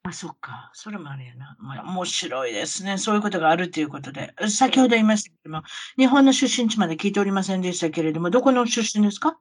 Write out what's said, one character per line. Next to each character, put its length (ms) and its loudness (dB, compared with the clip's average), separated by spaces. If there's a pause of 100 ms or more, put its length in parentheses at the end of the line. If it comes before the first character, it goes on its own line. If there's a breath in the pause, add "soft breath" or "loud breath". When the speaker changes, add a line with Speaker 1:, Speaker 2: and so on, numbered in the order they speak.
(100)
Speaker 1:
あ、 20 -12
そ 180 -12
っ 100 -18
か。 340 -18
そ 160 -16
れ 80 -10
も 120 -14
あ 60 -10
れ 100 -14
や 100 -20
な。 240 -18
ま 200 -14
あ、 40 -16
面 200 -6
白 440 -4
い 40 -6
で 140 -4
す 160 -8
ね。 160 -4
そ 140 -2
う 20 4
い 40 4
う 40 0
こ 80 -2
と 80 -2
が 120 4
あ 60 4
る 140 -4
と 80 -6
い 60 0
う 40 -6
こ 120 -12
と 100 -14
で。 240 -12 (140)
先 320 2
ほ 20 8
ど 60 6
言 120 4
い 40 4
ま 120 4
し 60 -2
た 80 -14
け 140 -20
ど 60 -14
も、 80 -8
Speaker 2:
え 20 -8 (380 loud breath)
え。 40 6
Speaker 1:
日 60 8
本 160 6
の 80 8
出 300 0
身 60 2
地 120 -2
ま 80 2
で 80 -4
聞 140 0
い 20 -8
て 80 0
お 40 2
り 60 0
ま 140 0
せ 120 -2
ん 40 -2
で 120 -2
し 60 -6
た 120 0
け 120 -4
れ 100 0
ど 80 -4
も、 100 -2
ど 120 4
こ 80 6
の 160 4
出 160 -2
身 220 2
で 80 2
す 80 -12
か？ 200 -2